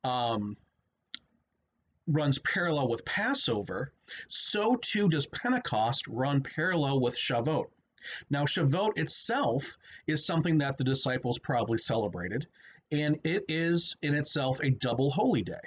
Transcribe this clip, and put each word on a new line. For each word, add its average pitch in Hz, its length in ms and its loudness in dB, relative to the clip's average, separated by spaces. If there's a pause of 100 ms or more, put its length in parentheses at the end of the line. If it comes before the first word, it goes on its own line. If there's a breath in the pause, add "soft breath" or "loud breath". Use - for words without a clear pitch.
um, 117 540 -2 (1500)
runs 143 340 2
parallel 156 480 0
with 117 180 -2
Passover, 127 840 -2 (360 loud breath)
so - 480 0
too 208 320 2
does 156 180 2
Pentecost 139 800 0
run 135 360 0
parallel 147 580 0
with 120 160 2
Shavuot. 127 520 0 (640 loud breath)
Now, 143 160 2
Shavuot 180 520 2
itself 151 800 0 (300 loud breath)
is 156 180 0
something 165 320 4
that 139 180 2
the 135 60 -2
disciples 127 560 0
probably 117 400 0
celebrated, 104 680 -2 (420 loud breath)
and 151 320 2
it 180 240 0
is 165 560 0
in 143 140 2
itself 139 440 0
a 139 100 2
double 127 380 2
holy 170 340 2
day. 87 240 -6